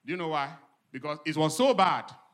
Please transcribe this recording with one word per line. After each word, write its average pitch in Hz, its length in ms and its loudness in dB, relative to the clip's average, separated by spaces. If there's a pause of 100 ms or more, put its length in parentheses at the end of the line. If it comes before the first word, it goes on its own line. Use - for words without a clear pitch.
Do 127 60 -10
you 180 60 -6
know 170 120 -6
why? 147 240 -2 (380)
Because 147 340 -8
it 156 100 -4
was 156 220 2
so 254 160 4
bad. 175 380 2 (220)